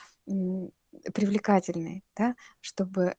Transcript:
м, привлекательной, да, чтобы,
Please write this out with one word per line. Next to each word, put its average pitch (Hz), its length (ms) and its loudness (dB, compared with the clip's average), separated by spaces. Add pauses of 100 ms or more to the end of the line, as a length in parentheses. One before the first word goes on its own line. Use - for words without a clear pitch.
(280)
м, 185 440 -2 (420)
привлекательной, 190 920 2 (120)
да, 240 180 2 (260)
чтобы, 185 580 -2